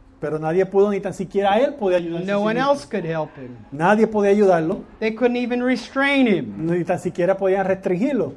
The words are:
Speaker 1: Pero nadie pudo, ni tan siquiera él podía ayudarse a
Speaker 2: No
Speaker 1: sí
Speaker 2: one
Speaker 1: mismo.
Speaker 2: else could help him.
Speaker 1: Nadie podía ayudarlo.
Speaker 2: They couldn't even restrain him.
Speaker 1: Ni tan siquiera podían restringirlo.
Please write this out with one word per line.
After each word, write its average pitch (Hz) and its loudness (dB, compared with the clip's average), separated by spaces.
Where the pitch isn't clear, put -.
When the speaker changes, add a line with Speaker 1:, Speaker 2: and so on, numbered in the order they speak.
Speaker 1:
Pero 151 -4
nadie 165 0
pudo, 196 4
ni 190 -2
tan 196 -6
siquiera 196 0
él 285 2
podía 185 0
ayudarse 175 -4
a 202 -2
Speaker 2:
No 202 0
Speaker 1:
sí 208 0
Speaker 2:
one 220 0
Speaker 1:
mismo. 262 2
Speaker 2:
else 277 -2
could 190 -6
help 160 -6
him. 123 -14
Speaker 1:
Nadie 202 4
podía 208 2
ayudarlo. 190 2
Speaker 2:
They 220 -4
couldn't 247 0
even 247 -2
restrain 269 0
him. 143 -2
Speaker 1:
Ni 170 -2
tan 175 -2
siquiera 180 0
podían 190 0
restringirlo. 190 -2